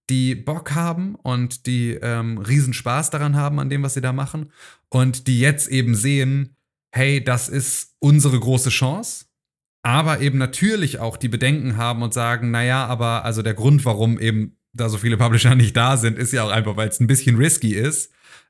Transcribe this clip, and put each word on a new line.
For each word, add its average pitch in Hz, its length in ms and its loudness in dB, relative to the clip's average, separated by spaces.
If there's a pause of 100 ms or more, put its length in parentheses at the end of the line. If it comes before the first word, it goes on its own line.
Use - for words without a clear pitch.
die 131 260 0
Bock 151 380 -6
haben 170 420 -2
und 123 500 -4
die, 120 360 -2
ähm, 117 360 -4
riesen 123 360 0
Spaß 127 360 -4
daran 147 260 -2
haben 147 240 0
an 135 100 -4
dem, 139 140 -2
was 135 100 -4
sie 135 80 -4
da 127 120 -2
machen. 139 400 -8 (340)
Und 127 400 0
die 123 140 2
jetzt 147 260 2
eben 123 280 0
sehen, 135 600 0 (380)
„Hey, 135 280 2
das 120 280 -2
ist - 500 -4
unsere 143 400 6
große 123 300 0
Chance.“ 147 560 -4 (600)
Aber 143 360 0
eben 139 160 0
natürlich 143 600 0
auch 113 180 -6
die 127 100 -4
Bedenken 127 480 0
haben 117 280 -2
und 113 100 -4
sagen, 120 380 -2
„Na 117 120 0
ja, 127 220 0
aber 117 400 -2
also 110 160 -2
der 110 120 -2
Grund, 139 300 4
warum 113 340 0
eben 110 380 -2 (160)
da 117 160 -4
so 107 100 -2
viele 113 200 0
Publisher 120 380 4
<laughs> - 0 -
nicht 117 200 4
da 123 220 2
sind, 113 200 0
ist 120 140 -4
ja 120 120 -2
auch 107 80 -2
einfach, 104 260 -2
weil 110 100 -2
es - 140 -4
ein 120 60 4
bisschen 123 280 4
risky 120 380 2
ist. 123 400 -4 (360)